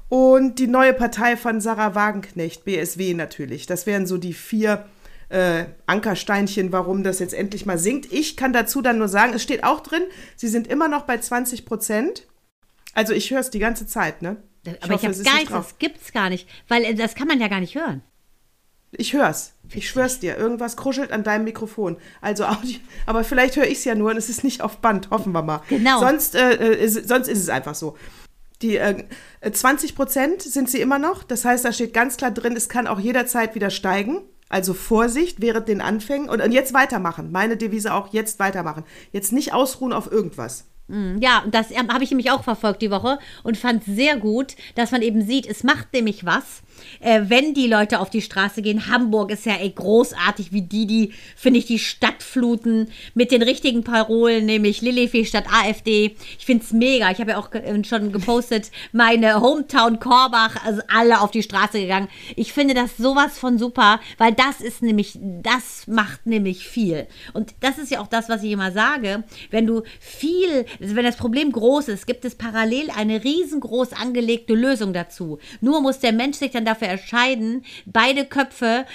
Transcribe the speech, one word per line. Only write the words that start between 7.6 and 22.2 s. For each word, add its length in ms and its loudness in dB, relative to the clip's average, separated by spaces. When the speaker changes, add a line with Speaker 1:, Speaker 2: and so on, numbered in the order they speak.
Speaker 1:
mal 140 -2
sinkt. 340 -2
Ich 240 -2
kann 160 0
dazu 300 0
dann 160 2
nur 80 0
sagen, 260 2
es 80 -4
steht 220 -4
auch 160 2
drin, 240 -2
sie 120 -6
sind 200 0
immer 200 0
noch 180 -2
bei 120 -2
zwanzig 480 -6
Prozent. 600 -4
Also 200 0
ich 180 -2
hör's 180 -2
die 80 -8
ganze 300 -2
Zeit, 340 -4
ne? 160 -6
Speaker 2:
Aber 80 -12
Speaker 1:
Ich 80 -18
hoffe, 100 -2
Speaker 2:
ich 100 0
hab 80 0
Speaker 1:
es 60 -6
ist 80 -8
Speaker 2:
gar 80 6
Speaker 1:
nicht 80 4
Speaker 2:
nichts, 120 -6
Speaker 1:
drauf. 160 -6
Speaker 2:
das 100 -20
gibt's 340 -6
gar 160 -2
nicht, 180 -6
weil, 160 2
äh, 100 0
das 220 -2
kann 120 -4
man 140 2
ja 60 0
gar 120 -2
nicht 140 -6
hören. 300 -6
Speaker 1:
Ich 220 -6
hör's. 400 0
Speaker 2:
Witzig. 160 -12
Speaker 1:
Ich 100 -8
schwör's 300 -2
dir, 180 -6
irgendwas 400 -4
kruschelt 340 -4
an 120 -4
deinem 220 -2
Mikrofon. 520 -6